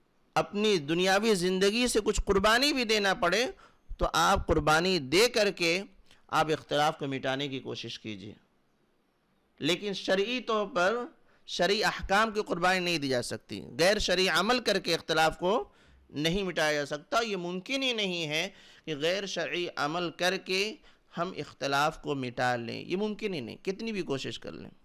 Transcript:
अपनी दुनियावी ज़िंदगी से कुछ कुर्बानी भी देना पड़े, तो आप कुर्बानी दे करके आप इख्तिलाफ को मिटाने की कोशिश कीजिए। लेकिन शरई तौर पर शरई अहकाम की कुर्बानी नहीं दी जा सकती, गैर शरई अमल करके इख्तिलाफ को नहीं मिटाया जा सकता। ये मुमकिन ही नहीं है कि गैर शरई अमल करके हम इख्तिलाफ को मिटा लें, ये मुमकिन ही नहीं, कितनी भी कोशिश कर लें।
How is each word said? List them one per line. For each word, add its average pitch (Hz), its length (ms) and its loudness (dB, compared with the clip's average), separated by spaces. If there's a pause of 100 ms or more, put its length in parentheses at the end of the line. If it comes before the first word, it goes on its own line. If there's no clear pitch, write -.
(360)
अपनी 202 440 2
दुनियावी 190 560 2
ज़िंदगी 190 520 2
से 233 140 2
कुछ 208 200 0
कुर्बानी 214 520 4
भी 254 120 0
देना 208 300 2
पड़े, 185 300 2 (440)
तो - 180 -2
आप 175 380 2
कुर्बानी 160 560 4
दे 156 280 4
करके 185 540 2 (480)
आप 151 200 2
इख्तिलाफ 151 480 0
को 151 80 -4
मिटाने 135 420 -2
की 131 120 -6
कोशिश 117 380 -10
कीजिए। 104 360 -12 (1200)
लेकिन 180 360 -4
शरई 202 480 -2
तौर 214 260 -2
पर 185 280 2 (500)
शरई 202 360 0
अहकाम 196 480 2
की 208 120 -2
कुर्बानी 180 360 2
नहीं 175 200 0
दी 139 100 -2
जा 123 140 2
सकती, 107 360 -10 (140)
गैर 180 280 4
शरई 185 280 2
अमल 196 320 2
करके 202 320 0
इख्तिलाफ 160 440 2
को 180 140 0 (580)
नहीं 165 340 -2
मिटाया 165 300 0
जा 147 140 0
सकता। 151 340 -2
ये 220 160 -2
मुमकिन 185 460 -4
ही 254 120 0
नहीं 185 300 -2
है 156 220 -2 (380)
कि 156 120 -4
गैर 180 300 0
शरई 170 380 -4 (140)
अमल 160 300 -2 (100)
करके 185 420 -2 (520)
हम 175 220 -4
इख्तिलाफ 143 680 -2
को 147 160 -4
मिटा 123 400 -2
लें, 117 220 -8
ये 107 180 -4
मुमकिन 208 360 -4
ही 151 80 -4
नहीं, 104 180 -10
कितनी 214 320 -6
भी 202 120 -4
कोशिश 131 360 -6
कर - 140 -12
लें। 101 180 -14 (120)